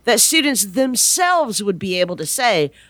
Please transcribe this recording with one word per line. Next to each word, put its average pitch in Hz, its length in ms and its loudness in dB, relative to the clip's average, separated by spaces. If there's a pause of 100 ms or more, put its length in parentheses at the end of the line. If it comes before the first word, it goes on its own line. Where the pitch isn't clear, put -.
that 233 140 2
students 269 460 2
themselves 262 1000 0
would 196 160 -2
be 180 220 -4
able 180 140 -2
to 156 100 -8
say, 180 460 0 (180)